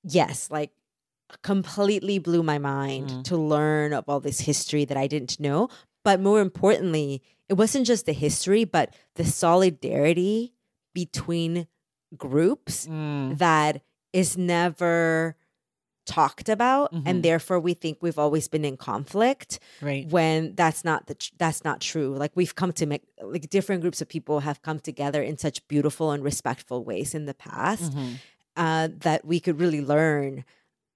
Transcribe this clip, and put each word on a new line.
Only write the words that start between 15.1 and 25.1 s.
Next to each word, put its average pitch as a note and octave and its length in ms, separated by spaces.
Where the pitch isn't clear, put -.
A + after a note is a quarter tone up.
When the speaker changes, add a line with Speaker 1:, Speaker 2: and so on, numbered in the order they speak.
Speaker 1:
talked - 460
about. B3+ 420
Speaker 2:
Mm-hmm. D#3+ 160
Speaker 1:
And F3+ 140
therefore, E3 380
we F3 140
think D#3+ 280
we've E3 160
always D3+ 300
been D3+ 180
in C3+ 100
conflict G#3+ 840
Speaker 2:
Right. C#3 300
Speaker 1:
when D#3+ 440
that's D#3+ 300
not D#3+ 220
the D3 80
tr-, - 240
that's D#3+ 260
not D3+ 160
true. C#3 340
Like, C#3+ 200
we've F3+ 200
come F3+ 200
to E3 120
make, D3 180
like, C#3+ 260
different F#3+ 320
groups E3 220
of C#3+ 80
people D3 300
have C#3+ 200
come D#3 200
together C#3+ 420